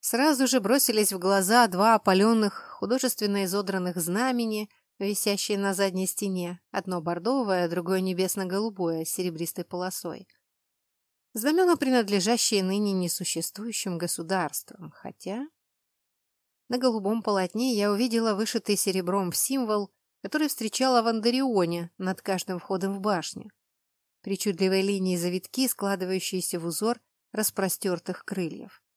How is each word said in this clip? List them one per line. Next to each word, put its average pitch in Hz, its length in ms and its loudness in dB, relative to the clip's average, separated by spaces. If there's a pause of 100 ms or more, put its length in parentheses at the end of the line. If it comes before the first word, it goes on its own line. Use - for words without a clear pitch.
Сразу 269 400 4
же 254 140 4
бросились 214 540 2
в 185 40 -4
глаза 196 480 6
два 202 280 6
опаленных, 208 840 4
художественно 202 680 0
изодранных 185 500 -2
знамени, 214 720 -2 (300)
висящие 202 580 -2
на 196 160 0
задней 185 340 0
стене, 180 540 -4 (100)
одно 185 300 -4
бордовое, 180 680 0
другое 180 320 0
небесно-голубое, 185 1040 -2
с - 20 -8
серебристой 170 560 -4
полосой. 180 640 -8 (1040)
Знамена, 320 460 4
принадлежащие 220 840 2
ныне 202 300 0
несуществующим 185 1040 -4
государствам, 170 960 -4
хотя... - 560 -10 (1200)
На 240 80 -2
голубом 220 460 0
полотне 214 520 0
я 208 160 2
увидела 226 440 0
вышитый 208 420 -2
серебром 185 560 0
символ, 214 580 -2 (320)
который 302 260 -2
встречала 254 520 2
в 220 60 0
Андарионе 220 920 2
над 190 240 -4
каждым 185 380 -4
входом 190 340 -2
в 196 80 -6
башню. 190 500 -4 (680)
Причудливые 190 640 0
линии-завитки, 185 840 -2
складывающиеся 185 960 -2
в 165 60 -6
узор 214 340 -2 (320)
распростертых 190 920 -4
крыльев. 185 580 -8 (120)